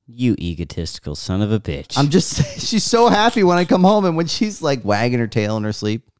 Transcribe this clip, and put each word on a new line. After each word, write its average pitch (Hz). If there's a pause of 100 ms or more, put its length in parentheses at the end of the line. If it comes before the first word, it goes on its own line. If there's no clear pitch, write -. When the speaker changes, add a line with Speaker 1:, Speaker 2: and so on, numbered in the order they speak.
Speaker 1:
You 120
egotistical 82
son 92
of 104
a 110
bitch. 73
Speaker 2:
I'm 143
just, -
<laughs> -
she's 214
so 233
happy 214
when 175
I 175
come 180
home 202
and 170
when 165
she's, 202
like, 139
wagging 117
her 117
tail 107
in 107
her 107
sleep. 107 (100)